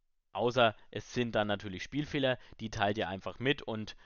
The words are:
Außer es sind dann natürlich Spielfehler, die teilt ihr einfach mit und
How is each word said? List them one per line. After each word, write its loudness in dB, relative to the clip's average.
Außer 4
es -10
sind 0
dann 4
natürlich -2
Spielfehler, 0
die -6
teilt 2
ihr 0
einfach -6
mit 0
und -6